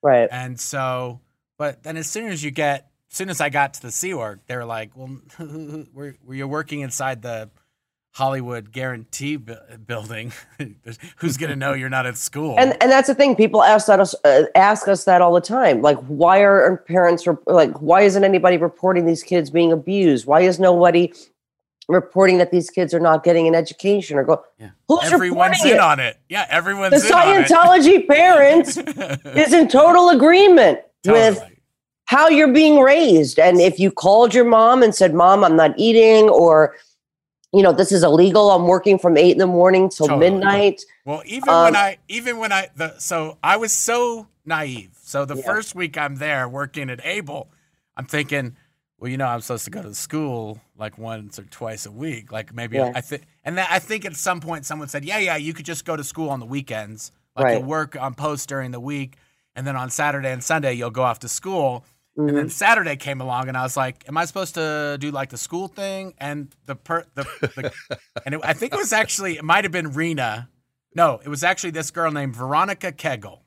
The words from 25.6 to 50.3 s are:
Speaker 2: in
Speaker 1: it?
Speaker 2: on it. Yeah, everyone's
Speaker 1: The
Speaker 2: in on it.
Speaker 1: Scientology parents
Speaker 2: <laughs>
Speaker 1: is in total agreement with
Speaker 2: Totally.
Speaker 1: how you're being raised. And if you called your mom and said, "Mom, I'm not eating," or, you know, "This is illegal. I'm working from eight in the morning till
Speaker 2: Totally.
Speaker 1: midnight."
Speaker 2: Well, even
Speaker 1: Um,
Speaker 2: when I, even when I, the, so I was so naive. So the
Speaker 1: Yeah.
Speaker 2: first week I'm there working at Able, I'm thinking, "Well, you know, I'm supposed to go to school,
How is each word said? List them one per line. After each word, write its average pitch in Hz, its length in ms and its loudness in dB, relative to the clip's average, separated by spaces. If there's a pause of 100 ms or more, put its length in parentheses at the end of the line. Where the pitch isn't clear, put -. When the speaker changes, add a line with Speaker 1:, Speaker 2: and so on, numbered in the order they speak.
Speaker 2:
in 220 60 6
Speaker 1:
it? - 20 4
Speaker 2:
on 151 200 2
it. 123 180 -6 (120)
Yeah, 190 200 -6
everyone's 196 540 0
Speaker 1:
The - 40 -2
Speaker 2:
in 349 60 2
on 359 280 4
it. - 60 0
Speaker 1:
Scientology 339 600 6
parents 302 680 6
Speaker 2:
<laughs> 190 480 -10 (120)
Speaker 1:
is 294 160 2
in 330 140 6
total 349 420 6
agreement 320 680 6 (260)
with 220 320 4
Speaker 2:
Totally. - 220 -20 (460)
Speaker 1:
how 294 240 4
you're 302 220 4
being 302 280 6
raised. 254 580 4
And 175 240 6
if 185 180 4
you 190 120 2
called 214 420 4
your 240 120 4
mom 233 360 4
and 220 140 4
said, 180 180 2
"Mom, 185 300 4
I'm 160 120 4
not 160 220 4
eating," 220 500 6
or, 160 480 4 (800)
you 196 80 4
know, 185 100 6
"This 175 200 0
is 185 120 2
illegal. 180 460 4
I'm 180 160 4
working 185 320 2
from 175 180 2
eight 175 180 6
in - 40 0
the 190 80 2
morning 185 440 2
till 156 180 -2
Speaker 2:
Totally. 151 240 2
Speaker 1:
midnight." 196 500 0 (240)
Speaker 2:
Well, 294 220 -10
even 240 220 -8
Speaker 1:
Um, 170 160 4
Speaker 2:
when 165 100 2
I, 196 320 -2
even 233 320 -10
when 220 120 -6
I, 190 240 -4
the, 156 220 -10
so 160 460 -8
I 185 140 -2
was 220 140 -6
so 233 540 -4 (180)
naive. 135 460 -10 (140)
So 143 220 -8
the 135 100 -12
Speaker 1:
Yeah. 131 100 -14
Speaker 2:
first 208 300 -8
week 160 240 -10
I'm 143 160 -8
there 135 340 -8
working 139 400 -12
at 123 160 -14
Able, 156 460 -12 (440)
I'm 131 120 -14
thinking, 139 480 -8 (420)
"Well, 127 140 -14
you 131 60 -10
know, 135 100 -6
I'm 120 140 -8
supposed 117 240 -12
to 101 60 -18
go - 120 -16
to 104 100 -18
school, 120 680 -10 (180)